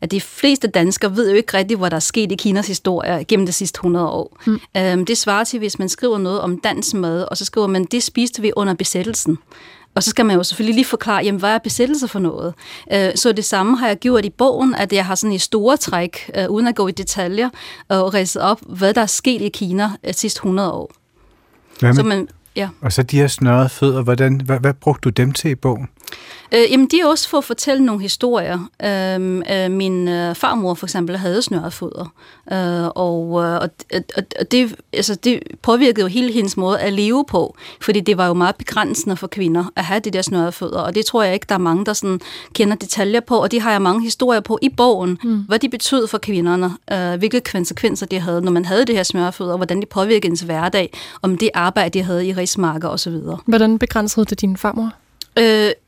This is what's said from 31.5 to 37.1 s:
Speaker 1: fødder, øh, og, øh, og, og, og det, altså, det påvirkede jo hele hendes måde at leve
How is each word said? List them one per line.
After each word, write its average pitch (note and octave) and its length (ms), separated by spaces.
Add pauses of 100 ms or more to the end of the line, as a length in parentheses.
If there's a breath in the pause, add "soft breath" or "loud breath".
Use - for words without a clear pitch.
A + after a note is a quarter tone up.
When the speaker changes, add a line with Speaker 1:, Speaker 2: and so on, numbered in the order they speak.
Speaker 1:
fødder, - 400 (400 soft breath)
øh, F3 420
og, E3+ 500
øh, E3+ 100
og, E3+ 140 (480)
og, G3 60 (180)
og F3 120
det, B3 220 (180)
altså, G3+ 220
det - 260 (220)
påvirkede A#3 380
jo F#3+ 60
hele A#3 260
hendes G3+ 240
måde F#3+ 220
at G3+ 140
leve G#3+ 360